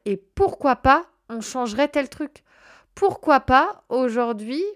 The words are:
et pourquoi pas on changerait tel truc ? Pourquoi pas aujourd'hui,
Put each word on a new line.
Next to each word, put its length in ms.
et 120
pourquoi 600
pas 300
on 120
changerait 480
tel 200
truc ? 340
Pourquoi 440
pas 480
aujourd'hui, 760